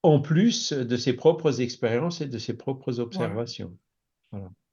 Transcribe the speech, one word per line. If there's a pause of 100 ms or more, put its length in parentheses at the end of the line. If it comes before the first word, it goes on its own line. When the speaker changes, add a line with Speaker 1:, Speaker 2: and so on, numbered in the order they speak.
Speaker 1:
en
plus
de
ses
propres
expériences
et
de
ses
propres
Speaker 2:
Voilà.
Speaker 1:
observations. (580)
Voilà. (220)